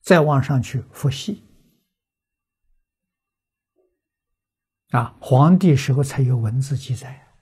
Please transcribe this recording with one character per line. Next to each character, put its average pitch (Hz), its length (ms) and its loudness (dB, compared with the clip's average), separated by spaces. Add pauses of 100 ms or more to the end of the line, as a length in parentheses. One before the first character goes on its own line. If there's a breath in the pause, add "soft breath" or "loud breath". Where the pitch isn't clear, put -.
再 170 220 4
往 143 200 2
上 135 180 0
去 113 200 -6 (100)
佛 - 180 -4
系。 - 360 -8 (3500)
啊， 117 300 -4
皇 147 360 4
帝 180 200 4
时 - 160 -2
候 139 100 0
才 135 200 -4
有 127 140 0
文 113 240 -2
字 135 160 -6
记 - 200 -8
载 - 320 -20 (140)